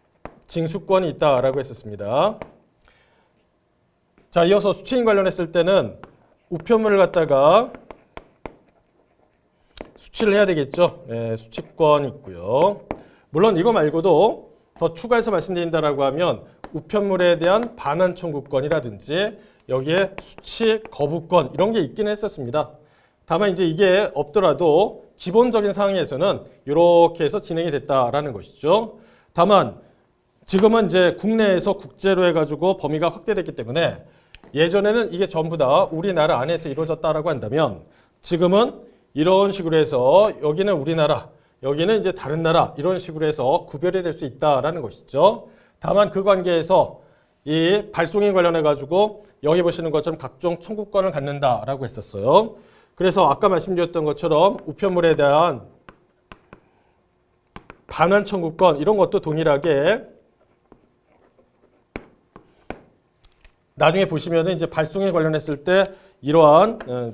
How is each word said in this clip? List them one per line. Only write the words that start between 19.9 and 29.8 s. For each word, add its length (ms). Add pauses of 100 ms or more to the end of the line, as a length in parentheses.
수취 680
거부권 640
이런 160
게 80
있긴 280
했었습니다. 640 (520)
다만 240
이제 160
이게 480
없더라도 920 (100)
기본적인 580
상황에서는 720 (220)
이렇게 580
해서 160
진행이 320
됐다라는 600
것이죠. 680 (340)
다만 460 (680)